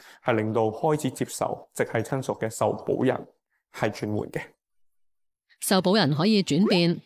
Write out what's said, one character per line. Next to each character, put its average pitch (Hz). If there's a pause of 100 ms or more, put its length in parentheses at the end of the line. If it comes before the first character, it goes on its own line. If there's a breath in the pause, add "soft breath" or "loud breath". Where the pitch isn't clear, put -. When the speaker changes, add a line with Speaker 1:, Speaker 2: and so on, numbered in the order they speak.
(240 loud breath)
Speaker 1:
係 123
令 110
到 117
開 151
始 131
接 123
受 -
直 123
系 -
親 127
屬 -
嘅 113
受 107
保 -
人 127 (600)
係 113
轉 104
換 -
嘅。 - (1200 soft breath)
Speaker 2:
受 190
保 185
人 156
可 151
以 208
轉 165
變， 175